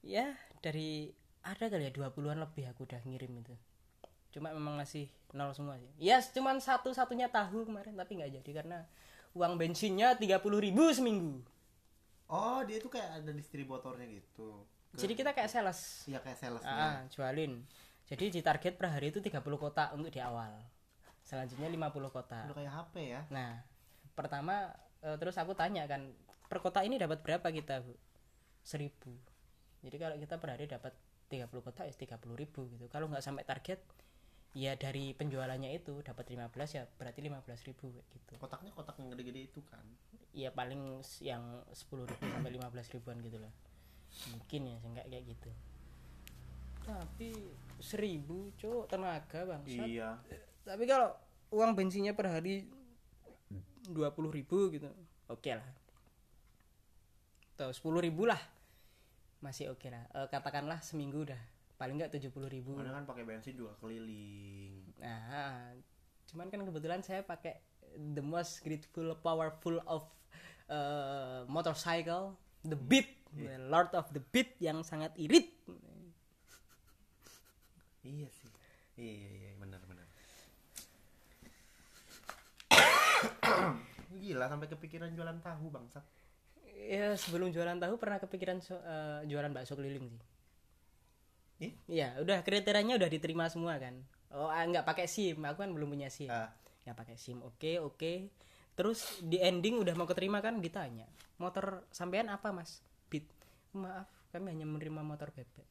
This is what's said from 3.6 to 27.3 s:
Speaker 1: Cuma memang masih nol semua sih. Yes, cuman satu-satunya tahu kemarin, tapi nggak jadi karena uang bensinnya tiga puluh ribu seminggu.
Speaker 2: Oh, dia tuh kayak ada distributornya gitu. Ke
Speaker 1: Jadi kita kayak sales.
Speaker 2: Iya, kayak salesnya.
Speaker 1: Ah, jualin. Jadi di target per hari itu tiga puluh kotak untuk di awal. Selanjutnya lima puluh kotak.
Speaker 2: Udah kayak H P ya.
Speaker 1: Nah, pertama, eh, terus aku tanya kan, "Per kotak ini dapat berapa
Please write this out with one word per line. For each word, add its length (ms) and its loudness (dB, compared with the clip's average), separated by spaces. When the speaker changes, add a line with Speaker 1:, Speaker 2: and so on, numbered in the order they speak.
Speaker 1:
Cuma 200 -6
memang 240 -4
masih 320 -4
nol 220 -2
semua 240 -6
sih. 100 -14
Yes, 340 8
cuman 280 4
satu-satunya 720 2
tahu 360 2
kemarin, 300 -8
tapi 220 -6
nggak 180 -4
jadi 220 -12
karena 220 -6
uang 240 4
bensinnya 580 6
tiga 240 6
puluh 200 6
ribu 300 10
seminggu. 500 4
Speaker 2:
Oh, 360 2
dia 160 -2
tuh 100 -6
kayak 320 -4
ada 100 -6
distributornya 760 -8
gitu. 560 -14
Ke 80 -16
Speaker 1:
Jadi 180 0
kita 160 2
kayak 160 2
sales. 580 0
Speaker 2:
Iya, 140 -4
kayak 180 -8
salesnya. 360 -4
Speaker 1:
Ah, 340 2
jualin. 560 -2
Jadi 280 0
di 100 0
target 340 4
per 140 0
hari 200 2
itu 100 0
tiga 200 -2
puluh 180 -2
kotak 360 0
untuk 160 -4
di 100 -8
awal. 320 -4
Selanjutnya 480 -6
lima 200 0
puluh 200 -4
kotak. 400 -8
Speaker 2:
Udah 80 -8
kayak 160 -6
H 160 -6
P 60 -20
ya. 220 -6
Speaker 1:
Nah, 320 -4
pertama, 600 -2
eh, 140 -4
terus 200 -2
aku 180 0
tanya 320 2
kan, 260 -4
"Per 140 -2
kotak 240 4
ini 140 2
dapat 240 2
berapa 260 2